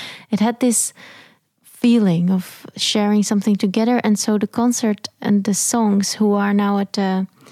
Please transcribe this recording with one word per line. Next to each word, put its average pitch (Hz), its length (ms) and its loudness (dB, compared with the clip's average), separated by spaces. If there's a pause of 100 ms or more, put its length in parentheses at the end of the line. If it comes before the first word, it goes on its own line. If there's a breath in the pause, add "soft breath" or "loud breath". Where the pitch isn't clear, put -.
(300 loud breath)
it 202 100 0
had 240 180 0
this - 340 0 (720 loud breath)
feeling 190 680 2
of - 360 -4 (100)
sharing 208 460 0
something 208 340 0
together. 220 460 0
And 214 160 2
so 214 200 0
the 202 100 -2
concert 233 580 -2 (140)
and 202 240 0
the 208 100 0
songs 202 640 0
who 208 140 2
are 202 220 0
now 202 240 0
at 196 160 -6
the, 190 320 -2 (260 loud breath)